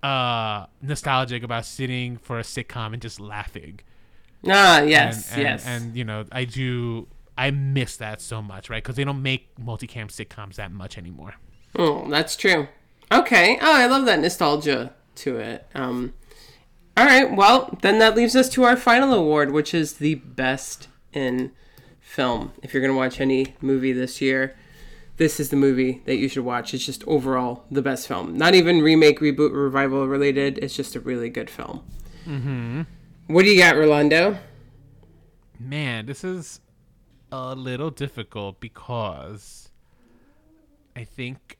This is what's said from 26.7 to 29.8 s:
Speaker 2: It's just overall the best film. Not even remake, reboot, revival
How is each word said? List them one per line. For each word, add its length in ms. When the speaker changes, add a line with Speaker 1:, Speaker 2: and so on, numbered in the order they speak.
Speaker 2:
It's 120
just 220
overall 640
the 120
best 240
film. 300
Not 180
even 280
remake, 380
reboot, 320
revival 540